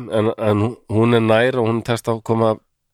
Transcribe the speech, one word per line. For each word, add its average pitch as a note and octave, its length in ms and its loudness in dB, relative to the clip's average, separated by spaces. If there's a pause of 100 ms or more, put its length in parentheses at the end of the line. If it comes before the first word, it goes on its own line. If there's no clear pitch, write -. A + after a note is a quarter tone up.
en, G#2+ 260 0
en G#2 300 0 (240)
hún A#2 320 2
er A2+ 80 2
nær A#2+ 340 2
og A2 80 0
hún A2+ 160 -2
tekst A#2 240 -4
að A2+ 160 -4
koma A2+ 300 0 (400)